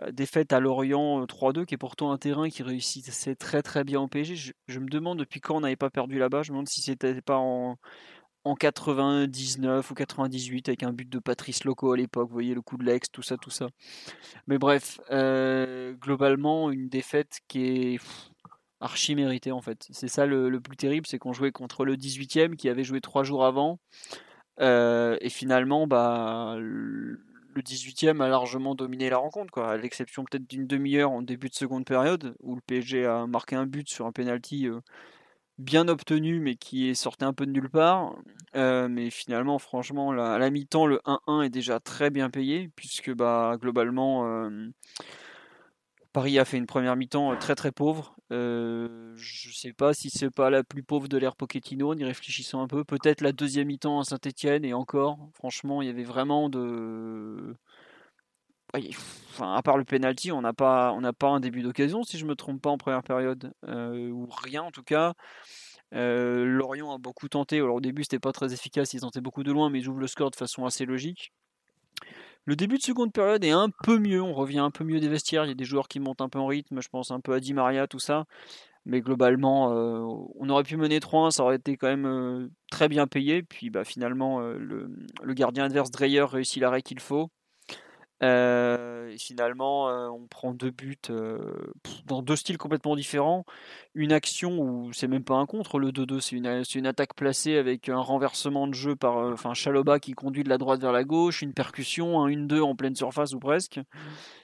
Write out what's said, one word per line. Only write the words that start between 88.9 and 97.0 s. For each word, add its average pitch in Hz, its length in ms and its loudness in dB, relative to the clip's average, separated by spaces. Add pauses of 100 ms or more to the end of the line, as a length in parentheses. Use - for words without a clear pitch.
et 107 80 -14
finalement, 127 720 0
euh, 123 200 -2
on 120 180 -12
prend - 260 -6
deux 127 160 -4
buts, 135 260 -10 (140)
euh, 113 300 -4 (420)
pff, - 240 -16
dans 131 160 -4
deux 139 140 0
styles 160 240 -2
complètement 147 360 -2
différents. 147 500 0 (500)
Une 151 180 2
action 175 460 0
où 123 340 -2
c'est 131 140 -2
même 131 160 0
pas 135 140 0
un 139 100 2
contre, 208 320 -4
le 135 120 2
deux 131 140 -2
deux, 135 140 -2
c'est - 160 -6
une, 123 280 -2
c'est - 140 -6
une 131 80 -2
attaque 135 300 0